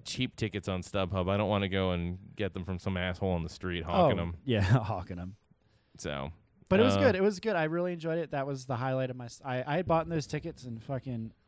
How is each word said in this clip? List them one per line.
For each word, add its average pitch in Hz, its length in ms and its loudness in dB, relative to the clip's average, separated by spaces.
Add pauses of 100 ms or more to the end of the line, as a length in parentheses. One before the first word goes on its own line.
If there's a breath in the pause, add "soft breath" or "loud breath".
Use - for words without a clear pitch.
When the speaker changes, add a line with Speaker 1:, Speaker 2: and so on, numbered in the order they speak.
Speaker 1:
cheap - 320 -4
tickets 101 320 -4
on 92 140 -2
StubHub. 95 480 0
I 98 60 4
don't 104 120 2
wanna 101 200 2
go 95 240 2
and 87 260 -2 (180)
get 95 160 -2
them 92 120 -6
from 92 140 -4
some 95 180 -2
asshole 92 340 0
on 87 140 2
the 85 40 -6
street 87 360 -4
hawking 117 340 4
Speaker 2:
Oh, 85 40 -2
Speaker 1:
'em. 85 120 -4 (100)
Speaker 2:
yeah, 113 160 2
<laughs> - 20 4
hawking 95 560 0
'em. 92 180 -12 (600)
Speaker 1:
So, 71 360 -6 (360)
Speaker 2:
But 190 120 6
it - 40 8
was 254 120 6
Speaker 1:
uh, - 40 6
Speaker 2:
good. 247 140 6
It 190 80 2
was 196 180 4
good. 214 160 0
I 160 80 2
really 175 280 0
enjoyed 165 260 -2
it. 160 140 -4
That 139 140 -2
was 131 200 -6
the 131 100 -2
highlight 131 340 0
of 127 60 -8
my 123 100 -10
s-, - 180 -16
I, 127 220 -2
I 147 100 0
had 175 100 0
bought 160 220 2
those 160 180 -2
tickets 151 380 -8
in 113 160 -10
fucking 120 520 -6 (160)